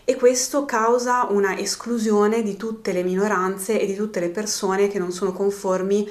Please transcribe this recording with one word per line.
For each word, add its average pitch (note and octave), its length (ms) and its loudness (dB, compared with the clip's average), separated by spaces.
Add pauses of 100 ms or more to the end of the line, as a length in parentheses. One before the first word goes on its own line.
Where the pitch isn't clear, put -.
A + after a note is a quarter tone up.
E B3+ 100 2
questo B3+ 480 2
causa B3 640 2
una G3 280 2
esclusione A3 840 0
di G3 140 -4
tutte A3 360 -6
le F3+ 100 0
minoranze F#3+ 800 0
e G3+ 60 0
di G3 80 -2
tutte G#3 260 -4
le F3 100 0
persone G3+ 580 0
che G3+ 100 -4
non F3+ 140 -2
sono F3+ 200 -2
conformi G3 800 0